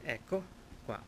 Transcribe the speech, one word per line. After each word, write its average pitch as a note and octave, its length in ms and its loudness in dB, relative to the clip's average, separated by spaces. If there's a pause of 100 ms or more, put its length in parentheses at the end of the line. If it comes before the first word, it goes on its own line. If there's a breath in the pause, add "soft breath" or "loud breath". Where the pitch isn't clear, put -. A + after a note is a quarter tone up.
Ecco, F#3 420 4 (400)
qua G#2+ 240 0